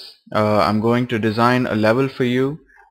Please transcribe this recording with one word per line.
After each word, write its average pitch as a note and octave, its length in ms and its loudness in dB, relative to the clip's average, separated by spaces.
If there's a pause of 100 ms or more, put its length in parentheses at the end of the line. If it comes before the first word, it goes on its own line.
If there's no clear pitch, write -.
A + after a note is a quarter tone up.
(340)
Uh, G#2+ 240 2
I'm G2+ 220 2
going A#2+ 260 0
to B2 140 -4
design A#2 480 0
a G#2+ 80 -2
level A2+ 320 2
for C3+ 160 -4
you C3 340 -2 (320)